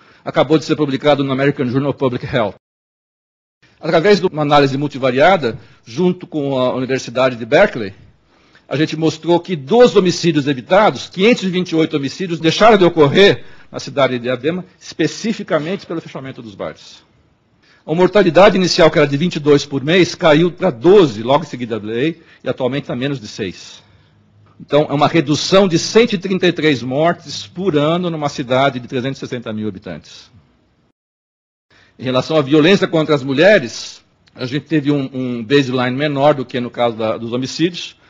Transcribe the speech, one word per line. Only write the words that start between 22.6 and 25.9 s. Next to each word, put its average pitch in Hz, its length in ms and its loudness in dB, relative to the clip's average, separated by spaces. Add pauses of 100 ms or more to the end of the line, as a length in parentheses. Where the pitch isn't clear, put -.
tá - 100 -8
menos 135 240 -6
de 107 80 -16
seis. - 540 -12 (800)
Então, 147 280 0
é 131 60 -6
uma 143 140 2
redução 165 600 2
de 165 120 0
cento 233 340 2